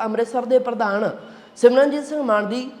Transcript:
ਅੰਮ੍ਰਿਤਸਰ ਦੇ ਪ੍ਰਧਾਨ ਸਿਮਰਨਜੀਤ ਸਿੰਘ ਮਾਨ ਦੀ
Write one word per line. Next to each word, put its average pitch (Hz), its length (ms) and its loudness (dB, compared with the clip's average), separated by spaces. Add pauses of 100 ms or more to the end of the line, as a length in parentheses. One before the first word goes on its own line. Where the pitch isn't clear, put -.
ਅੰਮ੍ਰਿਤਸਰ 226 420 -4
ਦੇ 254 140 4
ਪ੍ਰਧਾਨ 214 500 -2 (460)
ਸਿਮਰਨਜੀਤ 277 480 4
ਸਿੰਘ 294 180 -6
ਮਾਨ 208 280 0
ਦੀ 254 200 -6 (100)